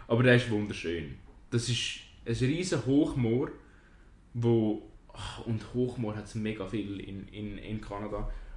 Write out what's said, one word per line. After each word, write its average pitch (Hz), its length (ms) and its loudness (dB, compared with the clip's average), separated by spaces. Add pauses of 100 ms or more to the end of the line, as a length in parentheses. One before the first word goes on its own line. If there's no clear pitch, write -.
Aber 117 160 4
der 123 140 10
ist 117 140 4
wunderschön. 87 680 -2 (340)
Das 117 180 0
ist - 320 -2 (260)
ein 117 80 -2
riesen 143 520 0
Hochmoor, 139 640 4 (840)
wo, 117 480 4 (300)
ach, - 340 -10
und 110 180 -4 (100)
Hochmoor 123 420 -2
hat's 104 200 -10
mega 107 300 -2
viel 98 340 -4
in, 98 280 -10
in, 104 300 -8
in 107 220 -6
Kanada. 104 500 -4 (260)